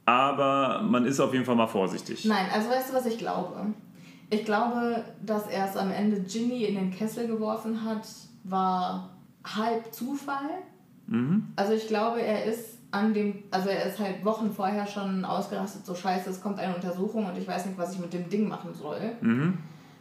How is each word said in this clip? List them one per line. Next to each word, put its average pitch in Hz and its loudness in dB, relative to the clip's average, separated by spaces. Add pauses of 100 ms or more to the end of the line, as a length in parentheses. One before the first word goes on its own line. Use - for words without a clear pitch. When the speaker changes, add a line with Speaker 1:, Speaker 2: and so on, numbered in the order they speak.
Speaker 1:
Aber 135 4
man 120 4
ist 139 2
auf 127 4
jeden 127 2
Fall 120 2
mal 117 6
vorsichtig. - 0
Speaker 2:
Nein, 208 2
also 214 2
weißt 262 2
du, 262 -2
was 254 2
ich 226 0
glaube? 180 -4 (640)
Ich 214 0
glaube, 233 2 (200)
dass 208 0
er 196 0
es - -6
am 196 0
Ende 208 2
Ginny 233 0
in 196 2
den 190 0
Kessel 220 -2
geworfen 220 -2
hat, 214 -4 (360)
war 185 0 (340)
halb 226 -2
Zufall. 277 -4 (560)
Speaker 1:
Mhm. 139 2
Speaker 2:
Also 202 2
ich 220 0
glaube, 226 0
er 208 0
ist - -4 (120)
an 214 2
dem, 208 0
also 190 2
er 185 0
ist 190 -4
halt 190 -2
Wochen 220 2
vorher 202 0
schon 190 -2
ausgerastet, 196 -4
so: 185 -6
„Scheiße, 185 0
es 185 -6
kommt 202 -2
eine 180 -2
Untersuchung 185 -2
und 180 -4
ich 185 -4
weiß 180 -2
nicht, 185 -6
was 175 -2
ich 185 -4
mit 170 -6
dem 175 -4
Ding 208 2
machen 170 -6
soll.“ 151 -6 (200)
Speaker 1:
Mhm. 139 2 (420)